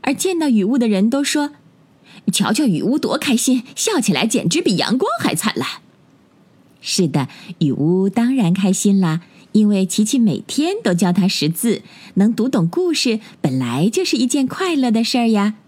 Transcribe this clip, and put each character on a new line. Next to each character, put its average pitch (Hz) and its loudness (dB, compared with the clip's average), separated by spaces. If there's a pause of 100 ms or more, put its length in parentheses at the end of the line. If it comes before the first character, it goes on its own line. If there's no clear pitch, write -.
而 269 -2
见 359 -2
到 311 0
雨 214 2
巫 233 0
的 240 2
人 208 2
都 277 0
说 294 -2 (800)
：“瞧 - 0
瞧 294 0
雨 180 0
巫 254 0
多 - -2
开 269 0
心， 247 2 (120)
笑 415 -2
起 196 0
来 143 0
简 220 -2
直 302 -2
比 226 0
阳 180 0
光 381 0 (100)
还 - -2
灿 - -4
烂。” - -4 (1120)
是 - -2
的， 135 -2 (300)
雨 147 2
巫 175 0
当 233 0
然 185 2
开 190 0
心 196 2
啦， 165 0 (320)
因 214 4
为 190 2
琪 214 0
琪 262 -2
每 208 2
天 339 -2
都 180 2
教 175 2
她 180 2
识 151 0
字， 202 -2 (340)
能 208 2
读 220 0
懂 208 0
故 349 0
事， 220 -2 (200)
本 131 0
来 131 0
就 359 -2
是 320 -2
一 240 0
件 269 0
快 349 -4
乐 254 0
的 226 2
事 240 -2
儿 233 2
呀。 214 0 (120)